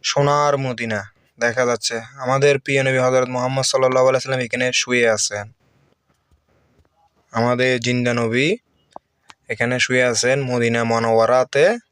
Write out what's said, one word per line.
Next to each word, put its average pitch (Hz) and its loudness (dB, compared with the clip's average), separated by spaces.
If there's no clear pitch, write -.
সোনার 143 0
মদিনা 117 -6
দেখা 120 0
যাচ্ছে। 117 -4
আমাদের 135 0
প্রিয় 135 -2
নবী 131 0
হযরত 127 2
মুহাম্মদ 127 -2
সাল্লাল্লাহু 131 2
আলাইহি 131 0
সাল্লাম 131 -4
এখানে 123 -2
শুয়ে 123 2
আছেন। 104 -4
আমাদের 123 0
জিন্দা 123 -2
নবী 120 0
এখানে 123 -2
শুয়ে 127 0
আছেন 127 0
মদিনা 117 0
মনোয়ারাতে। 117 2